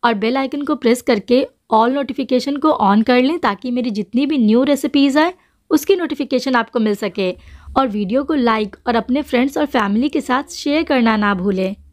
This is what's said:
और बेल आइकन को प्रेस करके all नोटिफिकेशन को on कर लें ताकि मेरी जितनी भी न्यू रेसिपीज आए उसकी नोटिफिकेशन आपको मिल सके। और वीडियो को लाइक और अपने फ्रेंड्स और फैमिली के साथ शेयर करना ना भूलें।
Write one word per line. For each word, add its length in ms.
और 140
बेल 200
आइकन 260
को 140
प्रेस 260
करके 440
all 180
नोटिफिकेशन 640
को 260
on 220
कर 180
लें 180
ताकि 300
मेरी 220
जितनी 340
भी 120
न्यू 260
रेसिपीज 540
आए 140
उसकी 260
नोटिफिकेशन 580
आपको 260
मिल 160
सके। 340
और 180
वीडियो 360
को 100
लाइक 420
और 100
अपने 260
फ्रेंड्स 360
और 80
फैमिली 420
के 120
साथ 320
शेयर 320
करना 320
ना 180
भूलें। 400